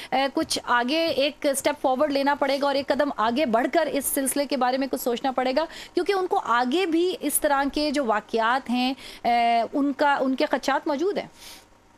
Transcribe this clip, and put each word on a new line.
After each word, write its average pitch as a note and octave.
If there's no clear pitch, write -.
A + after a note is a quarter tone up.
अ, C4+
कुछ D4+
आगे B3
एक D4
step C#4+
forward C#4+
लेना C#4
पड़ेगा C#4
और C#4
एक C#4
कदम C#4+
आगे A#3+
बढ़कर C4+
इस C#4
सिलसिले C#4
के C#4+
बारे B3+
में C4+
कुछ C4+
सोचना B3
पड़ेगा, C4
क्योंकि F4+
उनको F#4
आगे B3+
भी E4+
इस -
तरह C#4
के D4+
जो C#4
वाक़यात A3+
हैं, B3+
अ, A#3
उनका, C#4+
उनके C4
खदशात C#4+
मौजूद D#4
हैं? F3+